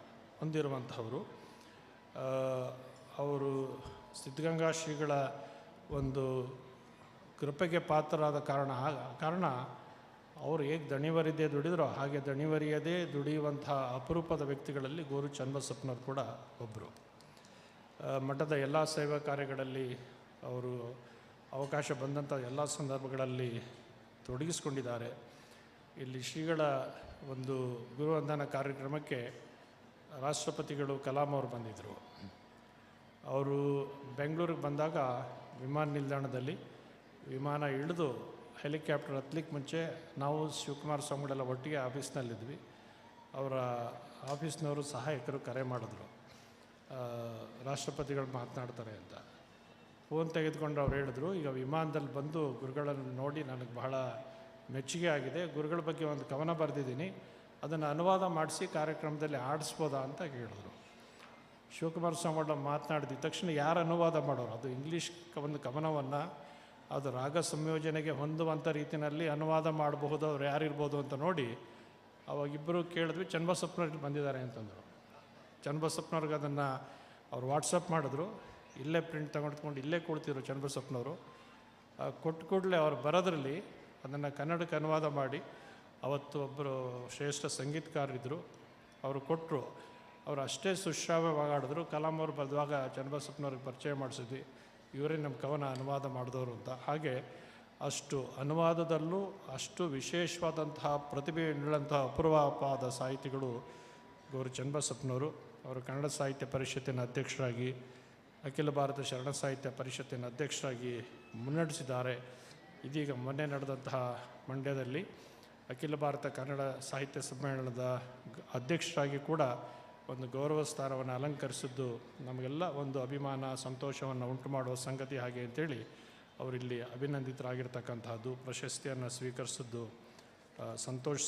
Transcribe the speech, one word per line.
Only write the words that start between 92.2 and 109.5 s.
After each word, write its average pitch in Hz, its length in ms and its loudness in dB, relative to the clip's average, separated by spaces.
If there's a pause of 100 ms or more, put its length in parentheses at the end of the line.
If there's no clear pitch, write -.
ಬಂದಾಗ 143 540 2
ಚನ್ನಬಸಪ್ಪನವ್ರಿಗೆ 135 800 -4
ಪರಿಚಯ 135 280 -2
ಮಾಡಿಸಿದ್ವಿ, 131 520 -4 (480)
"ಇವರೇ 151 240 2
ನಮ್ಮ 147 180 0
ಕವನ 143 300 0
ಅನುವಾದ 135 400 0
ಮಾಡಿದವರು" 127 460 -2
ಅಂತ. 110 180 -8
ಹಾಗೆ 139 540 0 (580)
ಅಷ್ಟು 139 560 -2
ಅನುವಾದದಲ್ಲೂ 165 1040 4 (140)
ಅಷ್ಟು 175 320 -2
ವಿಶೇಷವಾದಂತಹ 151 1120 2
ಪ್ರತಿಭೆಯುಳ್ಳಂತಹ 143 1080 2
ಅಪೂರ್ವವಾದ 139 880 6
ಸಾಹಿತಿಗಳು 131 800 -2 (640)
ಗೌರಿ 131 180 -2
ಚನ್ನಬಸಪ್ಪನವರು. 135 800 0 (360)
ಅವರು 131 160 -4
ಕನ್ನಡ 135 240 -2
ಸಾಹಿತ್ಯ 139 400 0
ಪರಿಷತ್ತಿನ 131 560 0
ಅಧ್ಯಕ್ಷರಾಗಿ, 123 720 0 (720)
ಅಖಿಲ 147 260 2
ಭಾರತ 139 300 4
ಶರಣ 131 300 0
ಸಾಹಿತ್ಯ 135 400 0